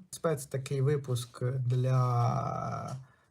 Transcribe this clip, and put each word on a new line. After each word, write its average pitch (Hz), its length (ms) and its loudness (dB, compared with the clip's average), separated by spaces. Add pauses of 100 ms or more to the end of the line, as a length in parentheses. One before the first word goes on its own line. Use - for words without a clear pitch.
Спец - 360 -2
такий 135 360 -4
випуск 131 640 0
для 123 1500 0 (340)